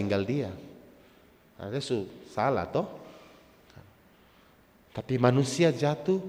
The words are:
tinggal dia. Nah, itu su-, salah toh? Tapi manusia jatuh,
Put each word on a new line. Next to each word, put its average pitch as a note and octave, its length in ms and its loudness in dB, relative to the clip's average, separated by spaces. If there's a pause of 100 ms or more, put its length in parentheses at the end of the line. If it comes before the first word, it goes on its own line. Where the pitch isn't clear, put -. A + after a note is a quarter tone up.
tinggal G2+ 200 2
dia. A#2 280 -4 (1040)
Nah, F#2+ 120 -10
itu C3 120 -4
su-, A2 280 -2 (240)
salah A2 320 0
toh? F#3 240 -2 (2000)
Tapi B2 280 -2
manusia C3 480 4
jatuh, D3 480 0 (120)